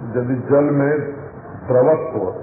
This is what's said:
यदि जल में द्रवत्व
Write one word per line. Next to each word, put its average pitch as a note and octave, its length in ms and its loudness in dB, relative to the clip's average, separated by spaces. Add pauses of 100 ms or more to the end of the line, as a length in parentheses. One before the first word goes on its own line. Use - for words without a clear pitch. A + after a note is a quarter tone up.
(160)
यदि B2 200 -2 (140)
जल C#3+ 240 4
में C#3 180 2 (760)
द्रवत्व B2 580 2 (160)